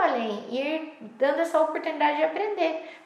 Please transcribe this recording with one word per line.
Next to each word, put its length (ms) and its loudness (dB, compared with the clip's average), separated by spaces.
além, 460 0
ir 520 -4
dando 400 0
essa 180 2
oportunidade 580 2
de 60 2
aprender. 600 0